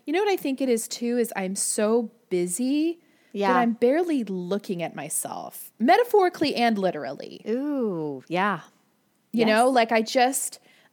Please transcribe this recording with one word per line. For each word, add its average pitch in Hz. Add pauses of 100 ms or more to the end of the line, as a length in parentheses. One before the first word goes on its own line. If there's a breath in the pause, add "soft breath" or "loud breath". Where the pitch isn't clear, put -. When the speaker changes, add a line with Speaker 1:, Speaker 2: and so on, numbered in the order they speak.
Speaker 1:
you 294
know 359
what 415
I 381
think 277
it 269
is 226
too, 240
is 226
I'm 190
so 220 (200)
busy 254 (320 soft breath)
Speaker 2:
Yeah. 202
Speaker 1:
that 185
I'm 233
barely 285
looking 185
at 156
myself, -
metaphorically 359
and 233
literally. 151
Speaker 2:
Ooh, 214
yeah. 180 (720)
Speaker 1:
You 226
know, 220
Speaker 2:
Yes. 262
Speaker 1:
like, 233
I 226
just, 254 (320 soft breath)